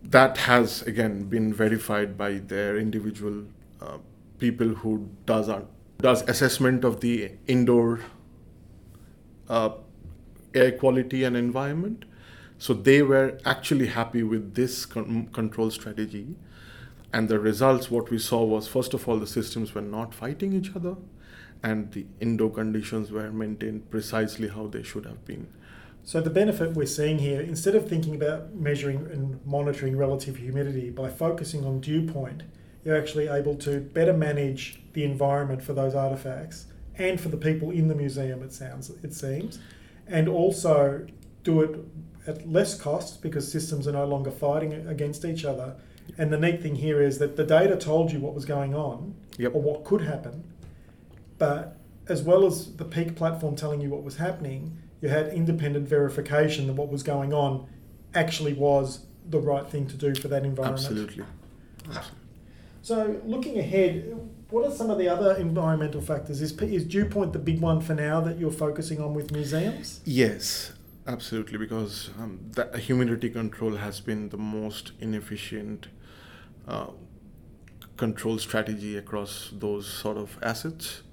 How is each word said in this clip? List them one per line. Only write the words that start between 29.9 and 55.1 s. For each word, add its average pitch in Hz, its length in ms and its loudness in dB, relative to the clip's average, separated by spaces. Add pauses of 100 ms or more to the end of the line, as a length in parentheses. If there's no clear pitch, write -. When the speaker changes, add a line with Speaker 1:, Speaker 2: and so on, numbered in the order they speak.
Speaker 2:
relative 135 380 0
humidity, 131 560 -4
by 131 180 -6
focusing 160 560 -4
on 135 140 -2
dew 156 260 0
point, - 380 -6 (400)
you're 156 120 2
actually 151 320 0
able 143 280 0
to 143 240 -2
better 165 340 4
manage 143 720 0 (100)
the 151 100 0
environment 139 600 2
for 156 100 -4
those 135 220 0
artifacts 135 720 -4 (320)
and 185 200 0
for 165 100 -4
the 156 80 -4
people 156 340 0
in 160 160 4
the 156 80 2
museum, 135 480 -4
it 131 100 -12
sounds, 131 380 -12 (100)
it 135 140 -10
seems, 143 420 -6 (480)
and 165 240 2
also 160 800 4 (360)
do 160 180 6
it 156 180 2 (480)
at 160 200 -8
less 180 320 2
cost - 440 -4
because 151 280 -4
systems 147 360 -2
are 143 60 -2
no 143 120 0
longer 139 240 -2
fighting 151 440 0 (140)
against 147 380 -4
each 160 180 -4
other. 131 320 -4 (440)
And 151 120 2
the 151 60 2
neat 170 240 2
thing 147 140 -2
here 147 260 4
is 135 160 4
that 143 180 0
the 156 80 2
data 180 340 6
told 160 340 4
you 147 80 -2
what 143 160 -4
was 135 100 -6
going 139 300 -2
on 151 400 -6 (240)
Speaker 1:
Yep. 120 160 0
Speaker 2:
or 151 80 4
what 147 200 0
could - 180 2
happen, 151 420 -6 (960)
but 147 380 0 (300)
as 160 140 0
well 180 240 8
as - 300 0
the - 100 -8
Peak 165 300 -2
platform 160 400 -2
telling 147 260 -4
you 143 80 -4
what 143 140 -6
was 139 140 -10
happening, 156 600 -6 (240)
you 147 80 -2
had 156 240 2